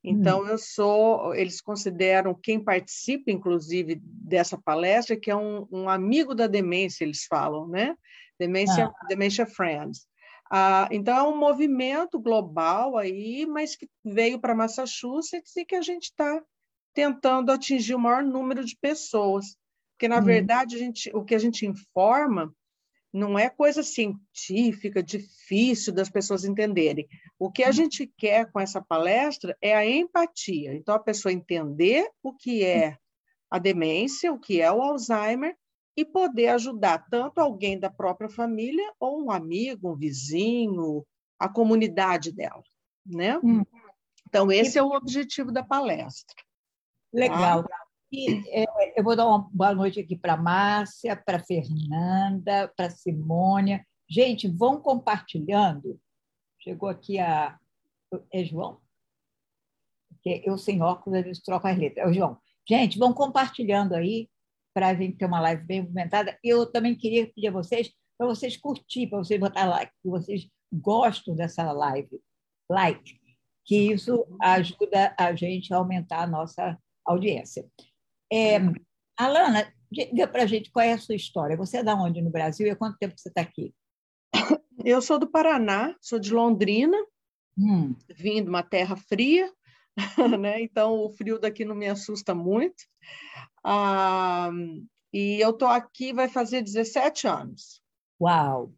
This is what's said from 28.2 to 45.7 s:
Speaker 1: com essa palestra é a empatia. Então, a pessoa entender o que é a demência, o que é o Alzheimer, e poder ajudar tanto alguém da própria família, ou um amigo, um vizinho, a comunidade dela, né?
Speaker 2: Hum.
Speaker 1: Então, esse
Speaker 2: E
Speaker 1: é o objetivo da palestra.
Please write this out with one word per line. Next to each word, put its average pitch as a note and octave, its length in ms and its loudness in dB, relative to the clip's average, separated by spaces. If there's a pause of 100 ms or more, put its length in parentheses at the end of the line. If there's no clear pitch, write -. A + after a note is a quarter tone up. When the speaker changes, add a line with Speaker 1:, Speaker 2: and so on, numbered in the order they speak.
Speaker 1:
com G#3 80 -6
essa G3 220 -4
palestra F3+ 800 0
é G#3 160 2
a G#3+ 100 4
empatia. B3 880 -2
Então, F3+ 220 -2
a - 20 2
pessoa G#3 340 -2
entender F3 760 0 (140)
o C4 100 -8
que A#3 320 -4
é E3 320 2 (540)
a F3+ 80 -2
demência, F#3+ 720 0
o B3 60 -6
que F3+ 220 0
é E3 120 6
o A3+ 100 2
Alzheimer, A#3+ 720 -2 (420)
e D#4 80 0
poder C4+ 460 2
ajudar A3 600 0
tanto C4 300 -2
alguém G3 380 0
da F#3+ 120 -4
própria G3 400 -4
família, A#3 680 -4
ou C#4+ 260 -4
um A#3+ 60 -4
amigo, F#3 600 -4
um D3+ 40 -8
vizinho, D#3 1080 -4 (340)
a G3+ 100 -2
comunidade G3+ 840 2
dela, - 300 -10 (420)
né? F#3+ 380 -2
Speaker 2:
Hum. A3+ 200 4 (640)
Speaker 1:
Então, G3 260 4
esse A#3+ 260 4
Speaker 2:
E - 20 6
Speaker 1:
é - 20 6
o C#4 120 2
objetivo C4+ 580 -4
da B3+ 120 -2
palestra. - 720 -4 (760)